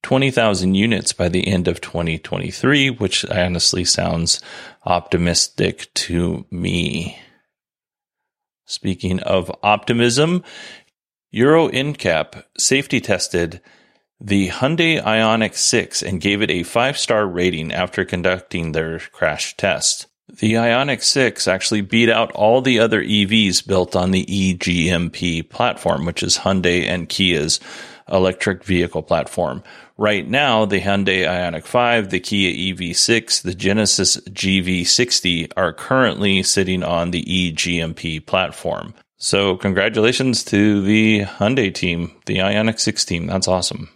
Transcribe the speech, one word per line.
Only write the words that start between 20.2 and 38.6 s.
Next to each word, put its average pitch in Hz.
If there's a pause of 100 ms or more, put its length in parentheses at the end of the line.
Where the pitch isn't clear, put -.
The 107
Ioniq 117
six -
actually 95
beat 113
out 113
all 117
the 123
other 110
E 104
Vs 98
built 92
on 92
the 95
E 95
G 87
M 85
P 82
platform, 85
which 85
is -
Hyundai 90
and 87
Kia's 80 (480)
electric 92
vehicle 87
platform. 76 (320)
Right 104
now, 117
the 95
Hyundai 95
Ioniq 87
five, 120
the 92
Kia 95
E 92
V 87
six, -
the 90
Genesis 98 (180)
G 95
V 90
sixty 87
are 90
currently 98
sitting 92
on 85
the 85
E 90
G 85
M 82
P 78
platform. 76 (200)